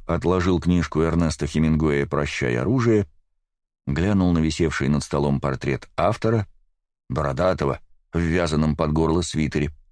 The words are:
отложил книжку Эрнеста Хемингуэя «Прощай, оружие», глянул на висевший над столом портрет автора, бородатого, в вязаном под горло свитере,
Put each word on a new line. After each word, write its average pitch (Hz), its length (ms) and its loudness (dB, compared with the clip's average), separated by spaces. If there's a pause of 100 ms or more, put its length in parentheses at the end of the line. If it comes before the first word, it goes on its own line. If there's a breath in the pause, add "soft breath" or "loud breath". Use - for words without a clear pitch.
отложил 87 560 0
книжку 85 400 0
Эрнеста 80 460 0
Хемингуэя 78 580 2
«Прощай, 71 520 -2
оружие», 113 500 2 (800)
глянул 90 440 2
на 85 60 2
висевший 78 500 0
над 71 160 0
столом 71 380 0
портрет 67 560 -4
автора, 107 500 0 (640)
бородатого, 73 680 0 (340)
в 82 60 0
вязаном 80 560 0
под 78 180 0
горло 80 280 2
свитере, 76 500 -2 (200)